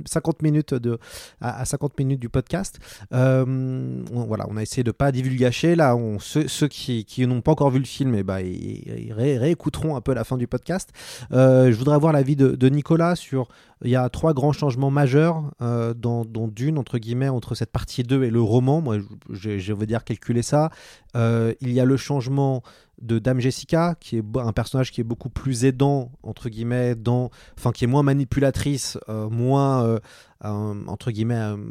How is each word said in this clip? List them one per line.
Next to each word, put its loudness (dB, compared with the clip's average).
cinquante -2
minutes 0
de, -2
à, -6
à -4
cinquante -6
minutes -2
du -8
podcast. -4
Euh, 0
on, -4
voilà, -4
on -8
a -4
essayé -4
de 0
pas 0
divulgacher. 2
Là, 4
on, -2
ceux, -2
ceux 0
qui, -6
qui -2
n'ont 0
pas 2
encore 4
vu 2
le -2
film, -2
eh 0
ben, -2
ils, -8
ils -10
ré-, 0
réécouteront -2
un -6
peu -2
la -2
fin -4
du -2
podcast. -6
Euh, 8
je 6
voudrais 2
avoir 4
l'avis 4
de, 8
de 4
Nicolas 2
sur, -6
il -2
y 4
a 2
trois 2
grands 2
changements 0
majeurs, 4
euh, -2
dans, -2
dans -4
Dune, -2
entre -4
guillemets, -2
entre -4
cette -6
partie -4
deux 2
et 2
le 2
roman. 4
Moi, -2
je, -6
je, -6
je -4
veux -4
dire -2
calculer -2
ça. 2
Euh, 2
il -4
y 4
a 4
le 4
changement -2
de 0
Dame 0
Jessica, 0
qui -10
est -2
bo-, -4
un -2
personnage -2
qui -6
est -2
beaucoup -6
plus -2
aidant, 0
entre -12
guillemets, -2
dans, -2
enfin, -2
qui -4
est 2
moins 4
manipulatrice, 0
euh, -6
moins, 2
euh... 2
Euh, -6
entre -8
guillemets, -2
euh, -4